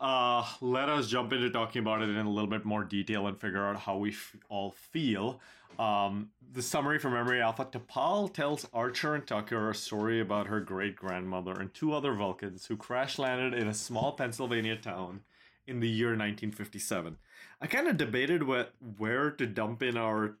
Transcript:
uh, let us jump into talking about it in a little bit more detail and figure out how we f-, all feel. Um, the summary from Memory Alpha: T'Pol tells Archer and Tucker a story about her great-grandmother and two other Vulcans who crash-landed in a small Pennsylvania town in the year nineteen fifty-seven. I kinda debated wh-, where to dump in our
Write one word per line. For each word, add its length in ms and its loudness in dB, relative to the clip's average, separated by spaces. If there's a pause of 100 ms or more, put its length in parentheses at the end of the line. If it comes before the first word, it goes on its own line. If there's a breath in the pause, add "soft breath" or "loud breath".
uh, 480 4 (120)
let 280 2
us 200 2
jump 240 0
into 180 2
talking 300 0
about 220 2
it 60 2
in 160 0
a 60 2
little 180 2
bit 160 -2
more 200 0
detail 420 0
and 100 -2
figure 300 0
out 100 0
how 200 -2
we 140 0
f-, 260 -10 (120)
all 220 -4 (220)
feel. 480 0 (360 loud breath)
Um, 540 0 (220)
the 100 -6
summary 380 0
from 140 0
Memory 260 2
Alpha: 240 2
T'Pol 680 0
tells 400 -2
Archer 440 0
and 100 -4
Tucker 440 0
a 40 0
story 460 0
about 260 0
her 140 0
great-grandmother 920 -4
and 220 -6
two 180 0
other 220 0
Vulcans 520 -4
who 100 -4
crash-landed 760 0
in 120 0
a 80 0
small 380 -2
Pennsylvania 640 0
town 460 -8 (440 soft breath)
in 140 -4
the 80 2
year 260 2
nineteen 380 -2
fifty-seven. 640 -6 (440 loud breath)
I 60 -6
kinda 260 2
debated 500 2
wh-, 580 -2
where 320 2
to 140 -2
dump 360 -2
in 140 2
our 440 2